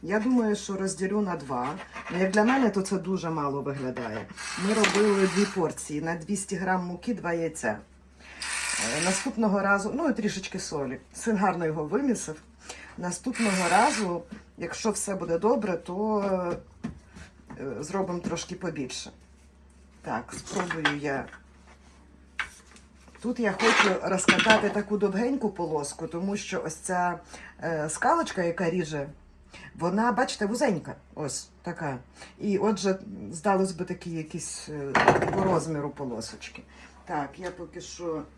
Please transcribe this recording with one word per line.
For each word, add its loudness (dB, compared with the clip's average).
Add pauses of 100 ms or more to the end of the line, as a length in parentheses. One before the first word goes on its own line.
Я 0
думаю, 4
що -6
розділю 0
на 0
два. -2 (420)
Ну, -2
як 4
для 6
мене, 6
то 0
це 0
дуже -2
мало -2
виглядає. -4 (400)
Ми 4
робили 6
дві 6
порції, -2
на -2
двісті -4
грам 0
муки, -4
два -2
яйця. -2 (1200)
Е, 0
наступного 2
разу, 4
ну 2
і 2
трішечки -2
солі. -4 (140)
Син 0
гарно 2
його 0
вимісив. 0 (560)
Наступного 0
разу, 4 (340)
якщо -4
все -2
буде -2
добре, 2
то, -2 (1400)
е, -6
зробимо -2
трошки -6
побільше. -6 (880)
Так, -6
спробую -2
я. -2 (2000)
Тут -4
я 4
хочу 4
розкатати 6
таку 0
довгеньку 2
полоску, -4
тому -2
що -4
ось -6
ця, 0 (440)
е, -2
скалочка, 2
яка 0
ріже, -2 (680)
вона, 2
бачите, 0
вузенька, 0 (200)
ось -6 (120)
така. -6 (420)
І 2
отже, 2 (320)
здалось 2
би -6
такі -8
якісь, -8
е, -6 (420)
по 2
розміру 0
полосочки. -10 (420)
Так, -2
я -6
поки -12
що -6 (140)